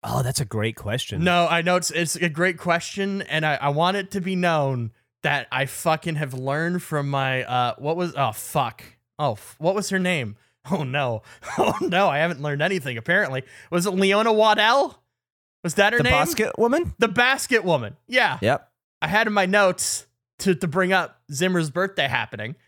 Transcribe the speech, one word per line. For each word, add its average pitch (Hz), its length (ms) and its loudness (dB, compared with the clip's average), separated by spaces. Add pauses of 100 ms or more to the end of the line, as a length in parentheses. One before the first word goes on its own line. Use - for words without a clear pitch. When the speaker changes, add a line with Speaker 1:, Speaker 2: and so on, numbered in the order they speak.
Speaker 1:
Oh, 120 220 -2
that's 127 160 -2
a 131 60 -2
great 110 320 -4
question. 117 480 -4
Speaker 2:
No, 175 200 4
I 170 160 0
know 180 140 2
it's, 180 160 -2
it's 156 240 -4
a 175 140 -2
great 170 280 -2
question, 196 680 -2
and 156 220 -2
I, 151 100 2
I 143 140 -2
want 170 280 2
it 196 140 -6
to 196 100 -6
be 185 160 -2
known 139 540 0 (320)
that 143 280 -2
I 131 140 -2
fucking 160 500 -2
have 143 200 -4
learned 151 480 -2
from 143 260 -4
my, 135 340 -2
uh, 123 360 -2
what 151 180 -2
was, 175 180 -4
oh, 135 160 0
fuck. 117 500 -4 (380)
Oh, 143 140 0
f-, - 260 -14
what 180 160 0
was 202 140 -4
her 190 100 0
name? 156 420 -2
<laughs> - 40 -20 (240)
Oh, 165 140 -2
no. 127 380 -2 (180)
<laughs> - 180 -10
Oh, - 240 0
no, 196 280 2
I 143 100 0
haven't 160 220 -2
learned 147 200 -2
anything, 151 360 -2
apparently. 135 460 0 (280)
Was 175 140 2
it 202 60 0
Leona 196 420 4
Waddell? 214 680 4 (600)
Was 170 120 -4
that 202 180 4
her 240 60 2
Speaker 3:
The 233 40 2
Speaker 2:
name? 247 100 4
Speaker 3:
basket 277 460 0
woman? 262 400 2
Speaker 2:
The 226 80 4
basket 247 560 2
woman, 135 320 0 (120)
yeah. 220 340 0
Speaker 3:
Yep. 117 280 0 (320)
Speaker 2:
I 156 60 -2
had 214 200 2
in 214 60 -2
my 202 120 4
notes 190 640 2 (320)
to, 190 160 2
to 180 120 -4
bring 185 240 0
up 180 300 0 (100)
Zimmer's 165 400 0
birthday 180 380 -2
happening, 117 460 -6 (120)